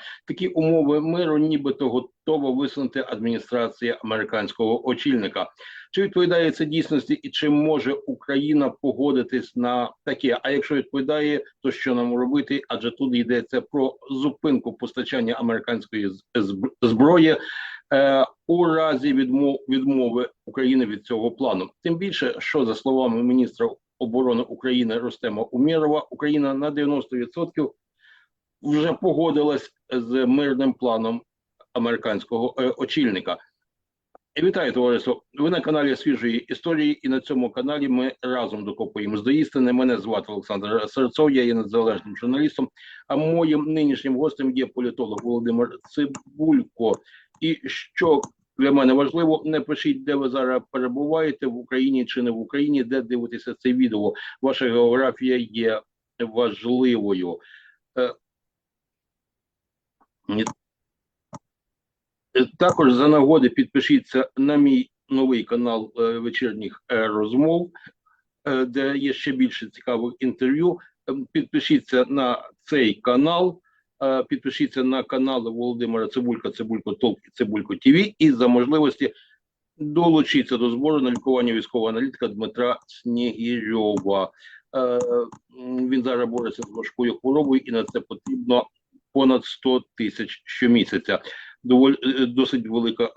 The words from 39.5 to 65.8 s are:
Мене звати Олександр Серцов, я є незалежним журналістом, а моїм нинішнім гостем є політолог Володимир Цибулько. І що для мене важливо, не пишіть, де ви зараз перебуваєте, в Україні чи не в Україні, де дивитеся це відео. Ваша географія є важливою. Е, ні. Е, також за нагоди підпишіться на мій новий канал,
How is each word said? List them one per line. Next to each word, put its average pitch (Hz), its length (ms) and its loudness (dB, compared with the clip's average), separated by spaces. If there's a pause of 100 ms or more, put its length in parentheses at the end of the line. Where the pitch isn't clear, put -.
Мене 127 260 2
звати 104 340 -4
Олександр 104 580 -4
Серцов, 139 400 2
я 127 140 4
є 117 100 2
незалежним 107 600 -2
журналістом, 143 520 -2 (400)
а 139 80 -2
моїм 156 480 2
нинішнім 147 520 0
гостем 131 340 0
є 127 160 0
політолог 117 560 -4
Володимир 120 480 0 (200)
Цибулько. 139 1040 0 (480)
І 160 260 -2
що - 540 0 (380)
для 139 140 4
мене 135 200 6
важливо, 156 540 2
не 156 140 0
пишіть, 139 440 -2
де 143 100 -2
ви 135 160 0
зараз 127 400 0
перебуваєте, 143 760 -2
в 120 100 -4
Україні 131 480 0
чи 123 180 -4
не 120 80 0
в 113 80 -4
Україні, 143 460 0
де 127 180 -2
дивитеся 117 560 -6
це 127 140 0
відео. 117 400 2 (300)
Ваша 131 220 0
географія 123 720 2 (140)
є 110 320 -2 (380)
важливою. 110 1160 0 (600)
Е, 123 160 -2 (2250)
ні. 107 160 -2 (1900)
Е, 127 100 4 (120)
також 165 340 4
за 135 160 4
нагоди 147 400 6
підпишіться 131 880 0
на 143 200 2
мій 135 340 4 (180)
новий 131 360 0
канал, 117 540 -2